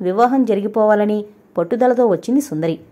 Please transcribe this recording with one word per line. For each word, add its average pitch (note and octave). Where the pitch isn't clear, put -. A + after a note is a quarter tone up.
వివాహం A#3+
జరిగిపోవాలని G#3
పట్టుదలతో A#3+
వచ్చింది A#3
సుందరి. D#3+